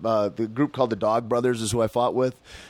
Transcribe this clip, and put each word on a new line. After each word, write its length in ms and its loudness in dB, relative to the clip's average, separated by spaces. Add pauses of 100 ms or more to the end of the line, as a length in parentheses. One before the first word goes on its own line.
Uh, 240 2
the 200 -4
group 240 -2
called 180 0
the 60 -2
Dog 320 0
Brothers 340 0
is 80 -2
who 100 0
I 60 2
fought 300 0
with. 240 -2 (300)